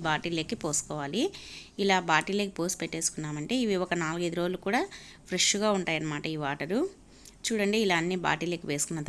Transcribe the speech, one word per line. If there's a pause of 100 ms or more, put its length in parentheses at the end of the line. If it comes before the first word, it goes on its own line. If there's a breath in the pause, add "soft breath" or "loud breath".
బాటిల్లోకి
పోసుకోవాలి. (640 loud breath)
ఇలా (140)
బాటిల్లోకి
పోసి
పెట్టేసుకున్నామంటే
ఇవి (100)
ఒక (100)
నాలుగైదు
రోజులు
కూడా (480 loud breath)
ఫ్రెష్గా
ఉంటాయన్నమాట
ఈ
వాటరు. (640 loud breath)
చూడండి,
ఇలా
అన్ని
బాటిల్లోకి
వేసుకున్న